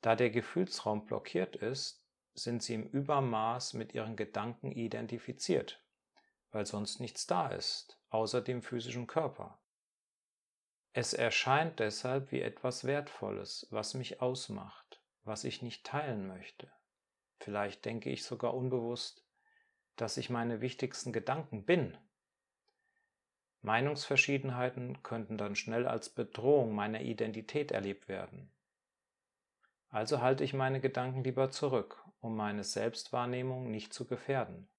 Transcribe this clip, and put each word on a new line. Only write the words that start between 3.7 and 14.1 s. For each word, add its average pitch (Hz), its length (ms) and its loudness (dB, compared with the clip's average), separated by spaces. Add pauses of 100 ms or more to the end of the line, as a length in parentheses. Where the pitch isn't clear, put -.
mit 113 200 -6
ihren 113 220 -2
Gedanken 110 560 -4
identifiziert, 117 1120 -2 (680)
weil 104 140 -2
sonst 104 340 -4
nichts - 280 -6
da 175 220 2
ist, - 500 -4 (100)
außer 110 320 2
dem 123 200 -2
physischen 120 460 -4
Körper. 139 520 -2 (1300)
Es 123 200 0
erscheint 139 680 4
deshalb 127 520 0
wie 131 100 0
etwas - 440 -2
Wertvolles, 110 840 -4
was 107 220 -2
mich - 280 -4